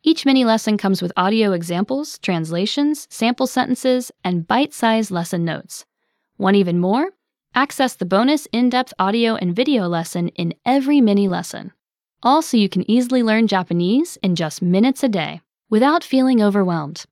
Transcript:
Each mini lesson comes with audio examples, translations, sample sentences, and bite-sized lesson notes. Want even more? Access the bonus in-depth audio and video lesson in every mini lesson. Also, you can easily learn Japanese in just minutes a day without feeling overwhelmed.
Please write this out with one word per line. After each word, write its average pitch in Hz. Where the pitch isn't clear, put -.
Each 320
mini 262
lesson 220
comes 190
with 180
audio 202
examples, 180
translations, 190
sample 240
sentences, 254
and 175
bite-sized 226
lesson 170
notes. -
Want 196
even 175
more? 226
Access 262
the 196
bonus 247
in-depth 247
audio 226
and 175
video 240
lesson 175
in 170
every 277
mini 202
lesson. 175
Also, 277
you 208
can 190
easily 247
learn 220
Japanese 185
in 185
just 160
minutes 196
a 269
day 160
without 277
feeling 262
overwhelmed. 175